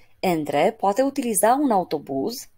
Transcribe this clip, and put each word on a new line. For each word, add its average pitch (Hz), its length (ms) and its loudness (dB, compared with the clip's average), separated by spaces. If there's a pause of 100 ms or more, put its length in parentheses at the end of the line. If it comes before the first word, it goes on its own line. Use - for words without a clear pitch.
(200)
Endre 156 520 0
poate 202 300 0
utiliza 240 520 2
un 277 180 0
autobuz, 160 880 -4